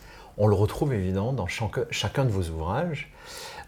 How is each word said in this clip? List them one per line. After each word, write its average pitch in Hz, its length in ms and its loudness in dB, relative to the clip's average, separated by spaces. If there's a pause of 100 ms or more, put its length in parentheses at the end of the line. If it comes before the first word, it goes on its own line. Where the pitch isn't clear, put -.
(360)
on 104 100 6
le 107 80 8
retrouve 107 380 2
évidemment 98 400 0
dans 107 140 -2
chaque, - 440 -4
chacun 131 360 0
de 120 40 2
vos 92 200 0
ouvrages. 104 640 -2 (540)